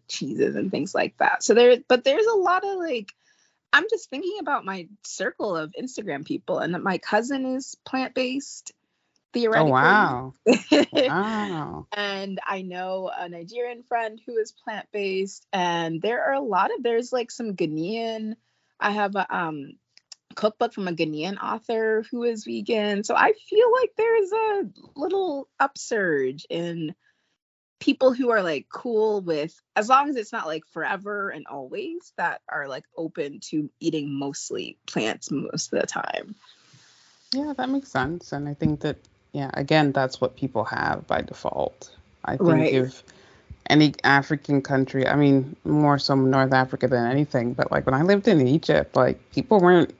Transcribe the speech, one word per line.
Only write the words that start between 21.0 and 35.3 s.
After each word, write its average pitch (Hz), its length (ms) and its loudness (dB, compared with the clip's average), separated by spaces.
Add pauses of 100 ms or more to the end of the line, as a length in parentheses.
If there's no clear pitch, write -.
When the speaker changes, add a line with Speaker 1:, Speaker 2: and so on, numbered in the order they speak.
Speaker 1:
author 220 680 -2
who 240 140 -6
is 226 200 -4
vegan. 214 600 -2
So 233 120 -2
I - 160 6 (160)
feel 440 240 6
like 494 240 2
there 453 260 2
is 359 100 -4
a 427 300 0 (340)
little 320 520 -4 (120)
upsurge 165 880 -2
in 170 460 -6 (840)
people 262 340 4
who 247 160 0
are, 220 120 4
like, 160 280 -2
cool 214 520 0
with, 160 360 -4 (180)
as 214 120 -2
long 269 200 4
as 294 80 -4
it's 214 160 -8
not, 220 140 -6
like, 156 260 -8
forever 196 580 -6
and 143 160 -14
always, 202 680 -12
that 170 320 -4
are, 143 200 -6
like, 139 160 -10 (120)
open 151 440 -8
to 151 300 -4 (100)
eating 156 380 -2
mostly - 680 -8
plants - 440 -6